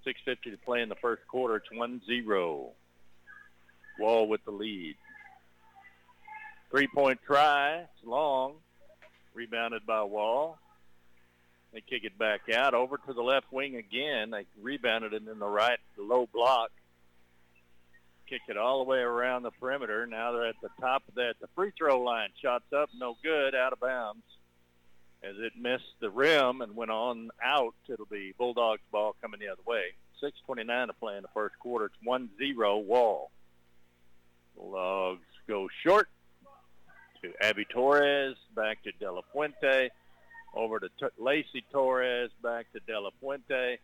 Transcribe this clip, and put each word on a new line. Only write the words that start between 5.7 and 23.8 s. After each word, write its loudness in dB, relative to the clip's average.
Three-point 2
try. 4
It's -18
long. 0
Rebounded -4
by 2
Wall. 0
They -14
kick -6
it -10
back 0
out 4
over 2
to -10
the -4
left 2
wing -4
again. -4
They -8
rebounded -2
it -8
in -14
the -6
right 4
low 2
block. 4
Kick -10
it -6
all 2
the -4
way 4
around 0
the -6
perimeter. -4
Now -4
they're 0
at -6
the -10
top 0
of -20
that, -2
the -16
free -2
throw 4
line. 0
Shots -2
up, 2
no -8
good, 2
out 2
of -8
bounds. -4